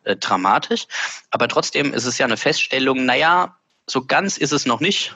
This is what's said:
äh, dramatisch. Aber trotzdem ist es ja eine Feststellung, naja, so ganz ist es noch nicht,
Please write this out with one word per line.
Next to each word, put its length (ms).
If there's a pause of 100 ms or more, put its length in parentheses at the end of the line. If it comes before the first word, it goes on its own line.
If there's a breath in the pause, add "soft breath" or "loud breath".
äh, 100
dramatisch. 720 (440 loud breath)
Aber 180
trotzdem 440
ist 120
es 120
ja 80
eine 120
Feststellung, 680
naja, 520 (300)
so 160
ganz 360
ist 120
es 140
noch 140
nicht, 360